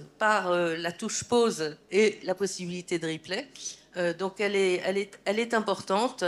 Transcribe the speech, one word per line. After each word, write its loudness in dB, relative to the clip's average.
par, 2
euh, 2
la -4
touche -6
pause 2
et 4
la -2
possibilité -4
de -4
replay. -8
Euh, 2
donc -4
elle 0
est, 4
elle 0
est, -6
elle 2
est 0
importante. 0